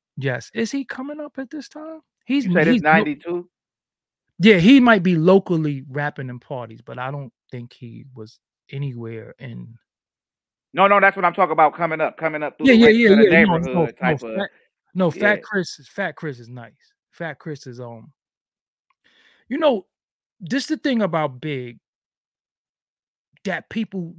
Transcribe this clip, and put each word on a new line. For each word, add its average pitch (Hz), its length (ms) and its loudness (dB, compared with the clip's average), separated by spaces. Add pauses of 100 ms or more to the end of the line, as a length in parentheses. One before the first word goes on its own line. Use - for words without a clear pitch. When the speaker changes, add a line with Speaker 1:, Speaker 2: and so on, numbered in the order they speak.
(180)
Speaker 1:
Yes. 127 360 -8
Is 226 180 -4
he 277 120 -6
coming 294 380 -14
up 294 160 -16
at 269 120 -14
this 302 200 -16
time? 311 320 -18 (240)
He's, 269 200 -2
Speaker 2:
You 185 60 -2
said 160 160 2
it's 240 60 4
Speaker 1:
he's 202 100 0
lo- 151 80 4
Speaker 2:
ninety-two? 165 580 -2 (920)
Speaker 1:
Yeah, 196 180 6
he 247 240 8
might 226 220 4
be 180 120 2
locally 160 720 2
rapping 139 400 -8
in 123 140 -14
parties, 117 400 -14
but 120 180 -16
I 131 120 -8
don't 143 200 -12 (180)
think 123 220 -16
he 117 320 -20 (100)
was 107 280 -20 (280)
anywhere 117 680 -12
in 117 380 -16 (960)
Speaker 2:
No, 185 140 2
no, 202 120 4
that's 196 160 4
what 196 80 -4
I'm 175 100 0
talking 170 200 0
about, 156 200 4
coming 160 280 -6
up, 143 160 -4
coming 156 260 -6
up 143 140 -10
through 240 100 0
Speaker 1:
Yeah, 262 60 8
Speaker 2:
the 226 60 8
Speaker 1:
yeah, 233 80 8
Speaker 2:
ranks 220 120 6
Speaker 1:
yeah, 226 100 4
Speaker 2:
of 202 80 8
the 226 60 8
Speaker 1:
yeah, 196 60 6
no, 165 80 4
no, 165 200 4
Speaker 2:
neighborhood 170 440 -2
Speaker 1:
no, 131 60 -2
Speaker 2:
type 135 140 -2
of 226 140 -10
Speaker 1:
Fat, 202 140 -6 (440)
no, 175 180 0
Fat 208 240 0
Speaker 2:
Yeah. - 60 -10
Speaker 1:
Chris - 380 -6
is, 139 80 -20
Fat 185 300 -8
Chris 139 240 -12
is 113 80 -20
nice. 120 440 -18 (180)
Fat 160 280 -12
Chris 151 260 -14
is, 123 140 -18
um, 117 320 -18 (1400)
you 262 100 -8
know, 269 280 0 (560)
this 214 260 -4
the 311 80 -4
thing 247 260 -2
about 156 380 -4
Big 127 400 -10 (1700)
that 175 240 -8
people 185 500 -8